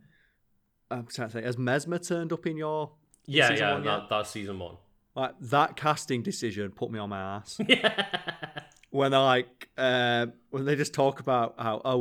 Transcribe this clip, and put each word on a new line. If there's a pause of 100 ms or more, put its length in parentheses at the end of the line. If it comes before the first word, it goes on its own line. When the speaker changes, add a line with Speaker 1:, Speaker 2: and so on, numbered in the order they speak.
(880)
Speaker 1:
I'm
trying
to
think,
has
Mesmer
turned
up
in
your, (360)
in
Speaker 2:
Yeah,
Speaker 1:
season
Speaker 2:
yeah,
Speaker 1:
one
Speaker 2:
that,
Speaker 1:
yet?
Speaker 2:
that's
season
one. (400)
Speaker 1:
Like,
that
casting
decision
put
me
on
my
ass.
Speaker 2:
<laughs>
Yeah. (840)
Speaker 1:
When
they're
like,
uh, (220)
when
they
just
talk
about
how,
"Oh,